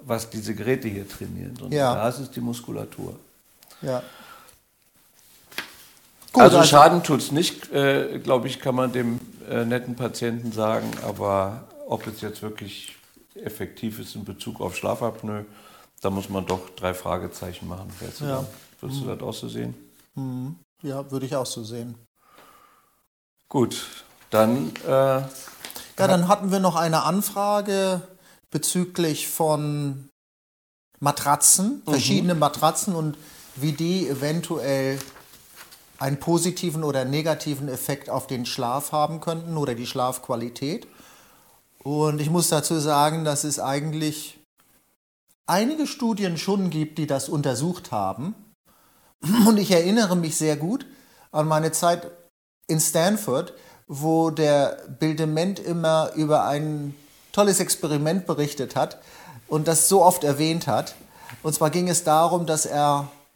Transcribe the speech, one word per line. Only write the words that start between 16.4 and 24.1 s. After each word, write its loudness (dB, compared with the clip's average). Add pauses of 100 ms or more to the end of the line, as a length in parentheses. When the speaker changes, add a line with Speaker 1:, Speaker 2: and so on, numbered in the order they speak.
Speaker 1:
doch -4
drei -4
Fragezeichen -8
machen. -12 (100)
Wärst -12
du -6
Speaker 2:
Ja. -4
Speaker 1:
da, -4 (340)
würdest -8
du -8
Speaker 2:
Mhm. -8
Speaker 1:
das -12
auch -8
so -12
sehen? -8 (400)
Speaker 2:
Mhm. -8 (260)
Ja, -10
würde -6
ich -4
auch -2
so -8
sehen. -10 (1500)
Speaker 1:
Gut, 0 (440)